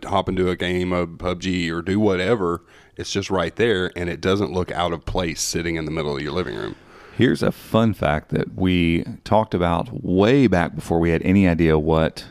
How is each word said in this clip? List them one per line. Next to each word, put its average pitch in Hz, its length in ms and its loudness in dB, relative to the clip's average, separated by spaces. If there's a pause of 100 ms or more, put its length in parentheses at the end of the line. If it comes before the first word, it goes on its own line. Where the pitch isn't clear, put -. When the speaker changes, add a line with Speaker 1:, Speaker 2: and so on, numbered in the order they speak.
Speaker 1:
hop 95 200 0
into 92 220 0
a 90 80 0
game 90 340 -2
of 87 280 -2
pub 90 240 -4
G 90 280 -2
or 85 120 -4
do 95 180 0
whatever. 92 600 2 (340)
It's - 160 -10
just 98 160 -2
right 87 280 -2
there, 98 380 2
and 87 140 -4
it 80 140 -6
doesn't 95 320 0
look 90 180 -2
out 85 220 -2
of 76 100 -10
place 87 380 -4
sitting 85 340 -4
in 80 80 -6
the 76 60 -6
middle 73 260 -4
of 71 60 -6
your 71 100 -6
living 78 240 -4
room. 52 200 -8 (400)
Speaker 2:
Here's 135 260 2
a 101 100 2
fun 110 420 0
fact 73 360 -2
that - 260 -4
we 87 480 2 (200)
talked 107 300 0
about 87 500 -2
way 110 420 4
back 87 280 0
before 85 260 -2
we 85 100 2
had 80 120 0
any 95 260 4
idea 80 300 4
what 80 520 0